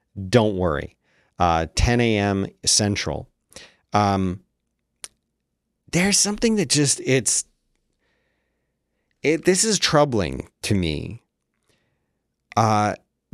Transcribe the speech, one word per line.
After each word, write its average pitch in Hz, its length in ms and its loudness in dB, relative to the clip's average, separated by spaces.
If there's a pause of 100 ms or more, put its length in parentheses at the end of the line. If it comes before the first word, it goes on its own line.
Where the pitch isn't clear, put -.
(300)
don't 107 260 2
worry, 76 400 -2 (440)
uh, 82 260 2 (100)
ten 120 240 0
A 113 180 2
M 98 280 0 (180)
Central. 98 640 -2 (640)
Um, 98 500 0 (1500)
there's 190 260 0
something 214 400 0
that 156 120 -2
just, 143 340 0
it's, 131 420 -2 (1800)
it, 156 220 0
this 185 180 4
is 214 160 0
troubling 107 680 0 (140)
to - 140 -2
me, 82 480 -4 (1300)
uh, 107 380 2 (400)